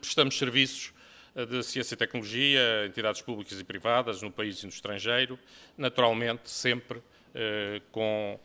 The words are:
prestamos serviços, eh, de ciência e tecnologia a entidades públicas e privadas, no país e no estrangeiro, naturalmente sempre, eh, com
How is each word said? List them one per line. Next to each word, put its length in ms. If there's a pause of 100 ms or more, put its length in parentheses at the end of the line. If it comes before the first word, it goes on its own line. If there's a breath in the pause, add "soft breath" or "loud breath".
prestamos 380
serviços, 520 (440 loud breath)
eh, 100
de 160
ciência 320
e 40
tecnologia 840
a 60
entidades 340
públicas 380
e 40
privadas, 600
no 80
país 320
e 20
no 60
estrangeiro, 640 (400 loud breath)
naturalmente 720
sempre, 500 (340 soft breath)
eh, 480 (120)
com 520